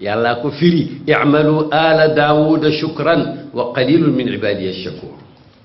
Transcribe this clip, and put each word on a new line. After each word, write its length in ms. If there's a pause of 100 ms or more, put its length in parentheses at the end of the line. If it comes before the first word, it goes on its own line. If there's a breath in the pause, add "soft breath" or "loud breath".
Yàlla 400
ko 100
firi, 560
"i'malu 640
ala 380
Daawuda 640
shukran 800
wa 220
qalilun 420
min 120
ibadiya 440
shakur." 400 (520)